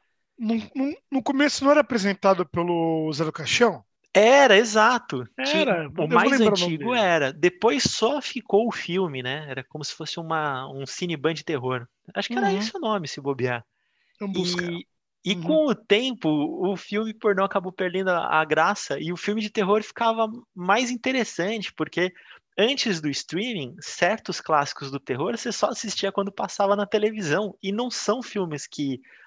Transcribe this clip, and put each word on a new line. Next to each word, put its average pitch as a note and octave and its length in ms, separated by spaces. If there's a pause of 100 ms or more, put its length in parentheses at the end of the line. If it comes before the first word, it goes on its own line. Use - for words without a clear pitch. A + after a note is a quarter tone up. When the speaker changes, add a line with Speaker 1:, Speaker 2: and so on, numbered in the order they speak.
(380)
Speaker 1:
No, A3+ 160 (200)
no, C#4+ 220 (140)
no C4 120
começo C#4 420
não C#4 60
era D4+ 100
apresentado G3 640
pelo E3 680
Zé D3 120
do D#3 80
Caixão? E3+ 520 (300)
Speaker 2:
Era, A#3 420
exato. G#3+ 800
Speaker 1:
Era, C4 140
Speaker 2:
Tinha, D4 240 (100)
Speaker 1:
eu C#3 60
Speaker 2:
o - 20
Speaker 1:
vou D#3+ 160
Speaker 2:
mais F#3 220
Speaker 1:
lembrar A3+ 240
o F#3 40
nome F3 160
Speaker 2:
antigo F3+ 180
Speaker 1:
dele. B3 60
Speaker 2:
era. E3 340
Depois F3+ 520
só C4+ 380
ficou A3+ 440
o G#3+ 60
filme, E3+ 500
né? C#3+ 260
Era C3 160
como D3+ 200
se - 100
fosse - 240
uma, D3+ 540
um C3+ 140
Cine E3+ 300
Band D#3 180 (100)
Terror. B2+ 420 (280)
Acho G3 140
que A#3+ 100
era A3+ 100
Speaker 1:
Uhum. G3 100
Speaker 2:
esse A3 180
o F4+ 40
nome, G#3+ 260
se - 140
bobear. B2+ 440 (540)
Speaker 1:
Vamos G3 180
buscar. F3 360
Speaker 2:
E, E3+ 140 (380)
e F#3+ 100
Speaker 1:
Uhum. F3 80
Speaker 2:
com D#4 240
o A#3+ 80
tempo, A3 540
o D#3+ 480
filme G#3+ 360
pornô G3 320
acabou F#3+ 260
perdendo F#3 380
a, E3 320
a D#3+ 40
graça D#3 540
e D#3+ 140
o F3 40
filme G#3+ 260
de G#3 80
terror G#3 320
ficava A3+ 460 (260)
mais G#3 360
interessante, G#3+ 840
porque F3 380 (440)
antes A3 440
do D3+ 100
streaming, F3 680
certos - 600
clássicos C#3+ 500
do C#3 80
terror D#3 380
você A3+ 160
só - 160
assistia G3+ 420
quando G3 220
passava G3+ 420
na G3+ 120
televisão. G#3 760
E F#3+ 100
não A#3 180
são A#3+ 320
filmes E3+ 440
que C#3 340 (260)